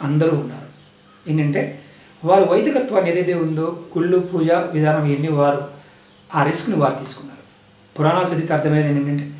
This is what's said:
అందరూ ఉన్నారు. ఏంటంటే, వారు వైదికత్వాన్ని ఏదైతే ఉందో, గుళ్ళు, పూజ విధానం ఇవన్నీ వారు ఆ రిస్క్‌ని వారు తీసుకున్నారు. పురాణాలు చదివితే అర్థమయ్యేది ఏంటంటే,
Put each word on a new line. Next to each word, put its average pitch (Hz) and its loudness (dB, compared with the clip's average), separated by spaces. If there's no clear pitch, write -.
అందరూ 151 2
ఉన్నారు. - -8
ఏంటంటే, 147 -2
వారు 190 6
వైదికత్వాన్ని 202 2
ఏదైతే 175 0
ఉందో, 160 -4
గుళ్ళు, 180 2
పూజ 175 0
విధానం 151 2
ఇవన్నీ 143 0
వారు 143 0
ఆ 147 2
రిస్క్‌ని - -2
వారు 139 0
తీసుకున్నారు. - -18
పురాణాలు 175 2
చదివితే 165 -2
అర్థమయ్యేది 147 2
ఏంటంటే, 143 -4